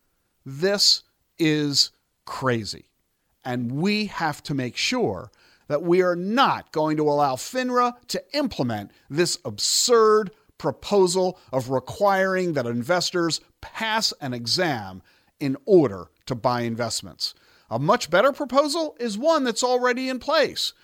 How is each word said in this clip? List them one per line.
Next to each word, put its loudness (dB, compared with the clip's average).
This 0
is 2
crazy. -6
And -4
we 0
have -6
to -6
make -4
sure -2
that -2
we 4
are 2
not 0
going 0
to 2
allow 2
finra -2
to -4
implement -2
this 0
absurd 2
proposal 0
of -4
requiring 0
that -2
investors -2
pass -4
an -8
exam -4
in -2
order 4
to -6
buy 0
investments. -6
A -4
much 2
better 4
proposal -2
is -4
one 2
that's -2
already 0
in -6
place. 0